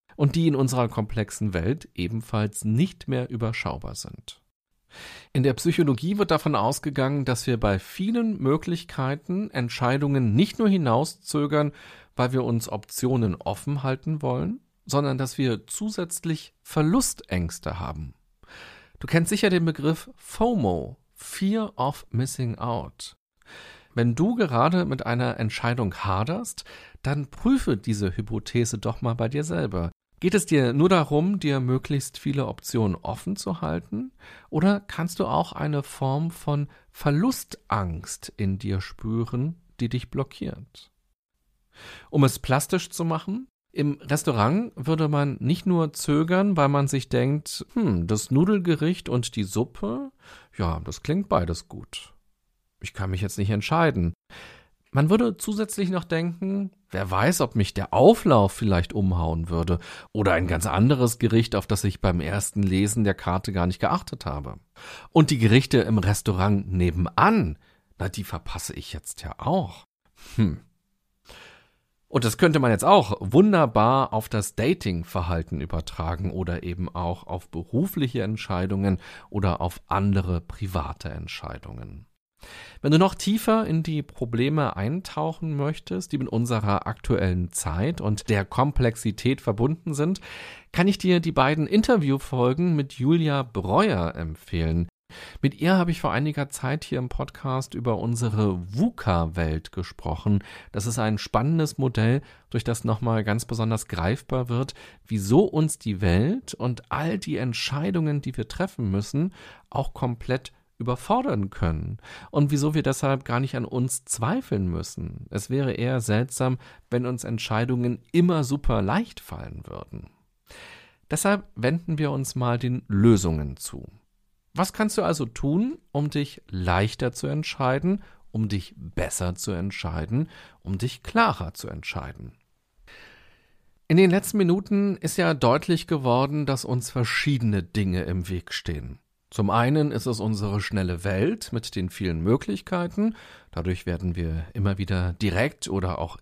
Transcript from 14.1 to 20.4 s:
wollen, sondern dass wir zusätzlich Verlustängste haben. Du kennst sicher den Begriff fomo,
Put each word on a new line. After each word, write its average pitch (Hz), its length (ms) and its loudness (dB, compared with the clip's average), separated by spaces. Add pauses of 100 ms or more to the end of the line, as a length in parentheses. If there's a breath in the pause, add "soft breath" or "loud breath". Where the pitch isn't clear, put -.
wollen, 143 380 -2 (260)
sondern 143 320 0
dass 135 200 -4
wir 123 300 0
zusätzlich 175 840 -6 (100)
Verlustängste 92 1160 0
haben. 76 340 -8 (840 loud breath)
Du - 80 -10
kennst 170 220 2
sicher 208 200 2
den 180 160 4
Begriff 156 500 0
fomo, 123 840 -2 (160)